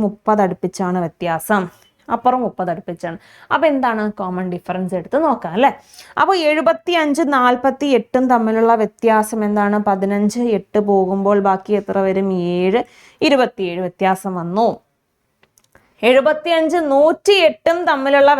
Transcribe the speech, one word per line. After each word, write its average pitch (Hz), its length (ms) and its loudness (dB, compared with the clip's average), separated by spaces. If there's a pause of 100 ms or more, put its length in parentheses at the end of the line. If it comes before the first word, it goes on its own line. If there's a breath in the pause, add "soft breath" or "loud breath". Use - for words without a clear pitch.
മുപ്പത് 208 440 0
അടുപ്പിച്ചാണ് 180 580 -4
വ്യത്യാസം, 175 580 -4 (500 soft breath)
അപ്പുറം 247 320 0
മുപ്പത് 180 260 -6
അടുപ്പിച്ചാണ്. 175 460 -10 (340 soft breath)
അപ്പൊ - 180 0
എന്താണ് 247 320 -2 (160)
കോമൺ 185 360 -6
ഡിഫറൻസ് 180 440 -6
എടുത്ത് 175 280 -4
നോക്കാം 220 300 -4
അല്ലേ? 247 140 4 (500 loud breath)
അപ്പൊ 320 120 2 (160)
എഴുപത്തിയഞ്ച്, 311 760 0 (120)
നാൽപത്തിയെട്ടും 254 1000 0
തമ്മിലുള്ള 226 480 2
വ്യത്യാസം 220 640 0
എന്താണ്? 208 300 0 (100)
പതിനഞ്ച്, 202 540 0 (180)
എട്ട് 208 300 -2
പോകുമ്പോൾ 196 580 2
ബാക്കി 190 340 -2
എത്ര 196 260 -4
വരും? 190 220 -2 (280)
ഏഴ്, 185 240 0 (480 soft breath)
ഇരുപത്തിയേഴ് 196 580 0
വ്യത്യാസം 190 540 -2
വന്നു. 185 260 -2 (1400 soft breath)
എഴുപത്തിയഞ്ച്, 302 680 2 (120)
നൂറ്റിയെട്ടും 330 880 2 (120)
തമ്മിലുള്ള 277 500 4